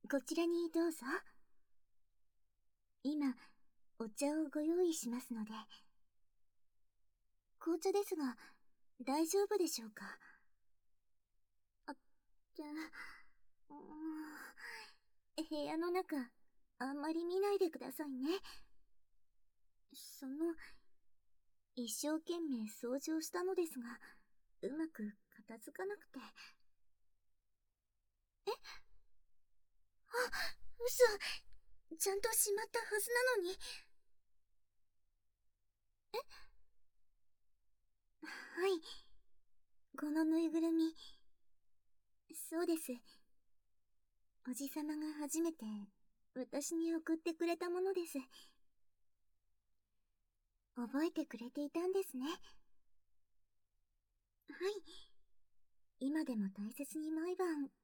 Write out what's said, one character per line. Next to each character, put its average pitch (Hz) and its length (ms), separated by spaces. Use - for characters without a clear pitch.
こ 277 100
ち - 120
ら 339 140
に 339 240
ど 330 160
う 330 40
ぞ。 240 140
今、 285 320
お 226 100
茶 285 160
を 302 260
ご 302 80
用 330 220
意 349 100
し 320 160
ま 240 140
す 240 140
の 214 100
で。 220 60
紅 330 200
茶 381 120
で 403 120
す 403 120
が、 269 200
大 320 220
丈 392 160
夫 415 120
で 359 120
し 233 160
ょ - 20
う 214 60
か？ - 260
あ、 - 80
じ 311 80
ゃ - 20
あ、 294 40
う 294 40
ー 320 60
ん、 311 40
部 311 80
屋 294 220
の 339 140
中、 359 240
あ 262 120
ん 285 60
ま 294 140
り 330 120
見 349 160
な 403 120
い 403 80
で 359 100
く 320 80
だ 254 140
さ 302 140
い 285 40
ね。 277 300
そ - 320
の、 311 300
一 240 180
生 302 260
懸 339 200
命 269 240
掃 240 360
除 320 180
を 320 40
し 320 100
た 359 120
の 370 100
で 359 140
す 294 100
が、 240 220
う 202 120
ま 320 120
く 214 320
片 226 300
付 - 120
か 381 140
な 403 120
く - 100
て。 - 120
え？ 403 40
あ、 - 20
嘘。 494 240
ち - 140
ゃ 392 60
ん 403 40
と 440 140
し 427 200
ま 427 100
っ - 80
た 466 80
は 453 60
ず 480 140
な 480 100
の 381 60
に。 359 120
え？ 403 40
は - 420
い。 359 140
こ 302 120
の 311 160
ぬ 320 140
い 330 100
ぐ 320 120
る 330 100
み。 320 240
そ 330 120
う 349 40
で 339 120
す。 - 140
お 254 40
じ 277 140
さ 302 140
ま 302 160
が 302 240
初 294 200
め 330 120
て - 100
私 262 380
に 330 220
送 320 180
っ 330 40
て 330 180
く 339 100
れ 339 100
た 349 140
も 349 100
の 381 140
で 349 140
す。 - 100
覚 240 300
え 349 60
て 320 160
く - 100
れ 233 140
て 294 120
い 285 60
た 330 120
ん 370 120
で 381 80
す - 160
ね。 254 80
は 302 60
い。 370 80
今 294 260
で 254 100
も 202 140
大 202 240
切 285 240
に 311 140
毎 320 240
晩。 311 340